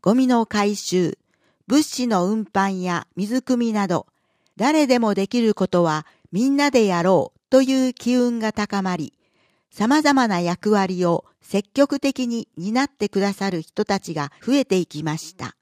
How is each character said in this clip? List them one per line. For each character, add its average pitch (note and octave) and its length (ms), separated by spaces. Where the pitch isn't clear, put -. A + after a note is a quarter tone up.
ゴ G3+ 140
ミ B3+ 120
の A#3 180
回 G#3 300
収、 F3+ 420
物 D4 180
資 B3 220
の F#3 200
運 A3 160
搬 F#3+ 380
や F3 340
水 G#3 220
汲 B3+ 200
み A#3 160
な G3+ 140
ど、 F3 200
誰 D4 320
で B3 120
も A3 140
で G3 140
き B3 140
る A3 120
こ F#3 140
と F3 160
は D#3 220
み A3+ 180
ん C#4 80
な C#4+ 140
で A#3+ 140
や F3 180
ろ F3+ 320
う - 40
と C4 120
い C4 280
う B3 40
機 A#3+ 200
運 A#3+ 260
が A3 140
高 G#3 280
ま F#3 140
り、 D#3 180
様 C4+ 320
々 C#4 260
な F#3 120
役 F3 320
割 F#3 340
を E3+ 200
積 - 280
極 C#4 300
的 C4 280
に A#3 200
担 A3 280
っ - 40
て - 200
く G3 100
だ G3 140
さ G3 160
る F3 120
人 - 240
た G3 140
ち E3+ 140
が D3 180
増 A#3+ 80
え C#4 120
て F#3 120
い F3 80
き D3+ 180
ま D#3 140
し - 180
た。 - 260